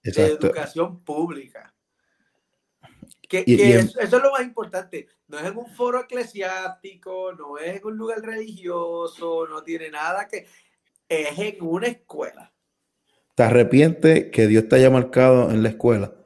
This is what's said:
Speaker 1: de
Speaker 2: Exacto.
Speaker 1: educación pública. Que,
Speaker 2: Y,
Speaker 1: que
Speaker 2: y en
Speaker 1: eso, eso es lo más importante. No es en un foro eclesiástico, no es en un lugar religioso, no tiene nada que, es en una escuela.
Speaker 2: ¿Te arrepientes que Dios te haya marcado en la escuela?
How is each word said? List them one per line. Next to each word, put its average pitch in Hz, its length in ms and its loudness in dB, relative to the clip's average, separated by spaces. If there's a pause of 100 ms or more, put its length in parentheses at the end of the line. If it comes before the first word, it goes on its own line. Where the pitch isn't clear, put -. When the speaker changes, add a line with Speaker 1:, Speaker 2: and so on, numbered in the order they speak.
Speaker 1:
de - 80 -8
Speaker 2:
Exacto. 151 360 0
Speaker 1:
educación 165 580 -6
pública. 151 720 -10 (1500)
Que, 185 180 -4
Speaker 2:
Y, 120 100 6
Speaker 1:
que 120 120 4
Speaker 2:
y 120 40 6
en 117 80 6
Speaker 1:
eso, - 200 -4
eso - 160 0
es 262 60 2
lo 277 100 2
más 262 100 -4
importante. 185 680 -14 (200)
No 147 100 -16
es 156 80 -12
en 196 100 -10
un 233 180 -16
foro 247 260 -4
eclesiástico, 185 1300 -12
no 147 260 -16
es 175 180 -10
en 196 100 -14
un 220 100 -10
lugar 220 240 -8
religioso, 170 1300 -8
no 156 140 -14
tiene 160 280 -12
nada 170 360 -8
que, - 200 -14 (600)
es 151 300 -4
en 202 220 -6
una 175 280 -4
escuela. - 640 -12 (800)
Speaker 2:
¿Te 123 100 4
arrepientes 147 880 4
que 110 140 4
Dios 110 220 4
te 131 80 6
haya 131 140 8
marcado 127 600 4
en 110 120 0
la 113 80 2
escuela? 110 420 0 (140)